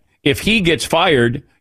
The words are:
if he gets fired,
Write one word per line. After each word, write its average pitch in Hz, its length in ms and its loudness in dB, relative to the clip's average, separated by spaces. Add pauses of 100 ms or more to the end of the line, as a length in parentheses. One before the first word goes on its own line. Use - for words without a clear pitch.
(240)
if 139 160 0
he 220 220 0
gets 165 240 -2
fired, 143 580 0 (180)